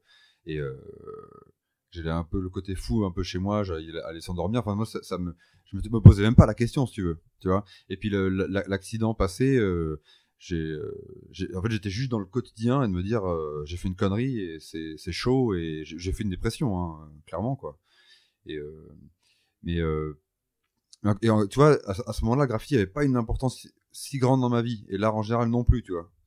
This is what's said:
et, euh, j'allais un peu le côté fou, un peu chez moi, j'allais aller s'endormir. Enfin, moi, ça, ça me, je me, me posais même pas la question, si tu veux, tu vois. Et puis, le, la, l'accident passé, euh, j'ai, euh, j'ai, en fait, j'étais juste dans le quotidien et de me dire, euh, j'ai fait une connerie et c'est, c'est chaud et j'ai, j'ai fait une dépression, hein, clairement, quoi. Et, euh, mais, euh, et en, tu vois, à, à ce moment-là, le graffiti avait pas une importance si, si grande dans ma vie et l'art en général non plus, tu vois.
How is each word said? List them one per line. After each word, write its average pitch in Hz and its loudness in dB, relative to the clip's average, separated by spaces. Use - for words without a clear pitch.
et, 78 -4
euh, 69 -6
j'allais 80 -4
un 82 0
peu 95 0
le 92 -2
côté 95 -4
fou, 110 2
un 90 0
peu 87 -2
chez 92 -4
moi, 104 2
j'allais 80 -6
aller 82 -10
s'endormir. 92 0
Enfin, 101 0
moi, 107 0
ça, - -6
ça - -6
me, 87 -4
je 98 -8
me, 95 -4
me 117 2
posais 98 6
même 117 2
pas 143 8
la 110 0
question, 120 -2
si - -10
tu 101 -8
veux, 82 -4
tu - -6
vois. 95 0
Et 101 -6
puis, 110 -6
le, 98 0
la, 95 -2
l'accident 110 -2
passé, 127 2
euh, 85 0
j'ai, 87 -6
euh, 76 -6
j'ai, 90 -8
en 92 -4
fait, 110 0
j'étais 104 -2
juste 120 -4
dans 113 0
le 95 -4
quotidien 120 0
et 113 2
de 98 2
me 87 0
dire, 101 0
euh, 76 -2
j'ai 85 -6
fait 101 -4
une 92 -2
connerie 110 0
et 82 -6
c'est, 80 -8
c'est - -8
chaud 123 2
et 80 -2
j'ai, 80 -12
j'ai 90 -4
fait 107 -4
une 104 0
dépression, 107 -2
hein, 78 -8
clairement, 107 -4
quoi. 76 -12
Et, 78 -8
euh, 76 -12
mais, 85 0
euh, 78 0
et 113 4
en, 107 6
tu - -12
vois, 143 8
à, 98 -4
à 107 -6
ce - -2
moment-là, 127 4
le 135 4
graffiti 110 -2
avait 101 4
pas 147 -2
une 135 4
importance 120 0
si, - -20
si - -10
grande 131 6
dans 123 4
ma 120 4
vie 117 -4
et 98 -2
l'art 107 2
en 107 2
général 117 2
non 120 4
plus, 120 4
tu - -12
vois. 85 -6